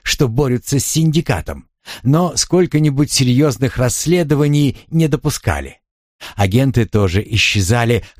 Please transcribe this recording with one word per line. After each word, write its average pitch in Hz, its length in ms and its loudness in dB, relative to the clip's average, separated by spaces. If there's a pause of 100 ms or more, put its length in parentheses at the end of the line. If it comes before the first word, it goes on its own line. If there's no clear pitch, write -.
что - 260 0
борются 123 520 -2
с - 60 -4
синдикатом. 143 800 -2 (340)
Но 151 340 2
сколько-нибудь 151 760 0
серьёзных 127 640 0
расследований 147 1040 0 (100)
не 160 200 2
допускали. 92 720 -4 (540)
Агенты 117 520 2
тоже 98 400 0
исчезали, 113 800 0 (160)